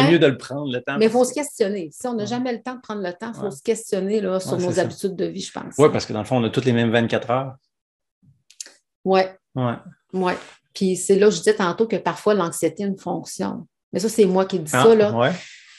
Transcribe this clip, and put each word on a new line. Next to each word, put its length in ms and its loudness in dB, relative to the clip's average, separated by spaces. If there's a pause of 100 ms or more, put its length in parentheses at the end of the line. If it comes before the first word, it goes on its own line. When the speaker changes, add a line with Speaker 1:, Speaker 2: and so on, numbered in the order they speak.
Speaker 1:
c'est 80 6
mieux 60 8
de 80 6
le 100 4
prendre, 340 -8
le 100 -4
temps, 180 -6
Speaker 2:
Mais 80 4
il 40 4
Speaker 1:
parce 20 -6
Speaker 2:
faut 100 4
Speaker 1:
que 60 2
Speaker 2:
se 60 -8
questionner. 560 -4
Si 160 -10
on 80 -6
n'a 100 -4
Speaker 1:
Ouais. 40 -8
Speaker 2:
jamais 240 -4
le 100 -8
temps 140 -10
de 40 -18
prendre 220 -10
le 100 -6
temps, 220 -12
il 60 -20
faut 60 -6
Speaker 1:
Ouais. 40 -6
Speaker 2:
se 120 -14
questionner, 580 -2
là, 180 -2
sur 140 -6
Speaker 1:
Ouais, 100 -2
Speaker 2:
nos 60 0
Speaker 1:
c'est 80 0
ça. 60 2
Speaker 2:
habitudes 340 -4
de 80 -4
vie, 160 -6
je 120 -12
pense. 260 -12
Speaker 1:
Oui, 120 8
parce 160 -2
que 60 -8
dans 80 -4
le 60 -4
fond, 100 0
on 80 2
a 60 0
toutes 160 -2
les 60 4
mêmes 200 2
vingt-quatre 380 0
heures. 240 -4 (1500)
Speaker 2:
Ouais. 300 2 (200)
Speaker 1:
Ouais. 200 -2 (380)
Speaker 2:
Ouais. 240 -2 (380)
Puis 220 0
c'est 220 2
là, 120 6
je 80 0
disais 180 2
tantôt 300 0
que 100 -2
parfois, 380 0
l'anxiété 500 -2
a 20 -4
une 120 -4
fonction. 680 -8 (260)
Mais 80 -2
ça, 80 0
c'est 180 4
moi 200 4
qui 120 -4
dis 160 -8
Speaker 1:
Ah, 100 6
Speaker 2:
ça, 100 10
là. 220 4
Speaker 1:
ouais. 160 2 (460)